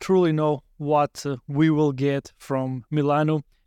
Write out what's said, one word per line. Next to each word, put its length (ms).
truly 320
know 300
what, 500
uh, 120
we 220
will 240
get 440
from 540
Milano, 520